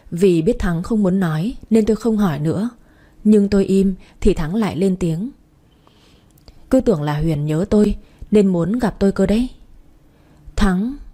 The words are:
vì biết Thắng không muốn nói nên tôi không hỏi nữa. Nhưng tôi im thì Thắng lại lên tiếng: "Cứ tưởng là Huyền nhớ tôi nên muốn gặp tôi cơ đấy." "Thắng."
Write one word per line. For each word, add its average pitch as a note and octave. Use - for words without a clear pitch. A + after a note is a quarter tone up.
vì E3+
biết G#3
Thắng F3
không G#3+
muốn F#3+
nói E3+
nên A3
tôi A3
không A3
hỏi F3
nữa. D#3+
Nhưng G#3
tôi G3
im F#3+
thì -
Thắng E3
lại G#3+
lên F#3
tiếng: F3+
"Cứ C4
tưởng G#3
là D3
Huyền D#3
nhớ D#3
tôi G#3
nên G#3
muốn F3+
gặp A3
tôi G3
cơ G3
đấy." A3+
"Thắng." G#3